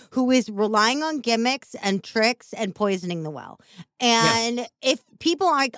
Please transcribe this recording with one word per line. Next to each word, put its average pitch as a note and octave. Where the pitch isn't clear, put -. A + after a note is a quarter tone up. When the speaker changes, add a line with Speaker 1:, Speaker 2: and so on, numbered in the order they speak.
Speaker 1:
who B3+
is B3+
relying G#3+
on D#4
gimmicks A#3
and G3
tricks A#3
and G3+
poisoning F3+
the D#3
well. -
Speaker 2:
Yeah. A3+
Speaker 1:
And A#3+
if C4+
people E4+
like C#4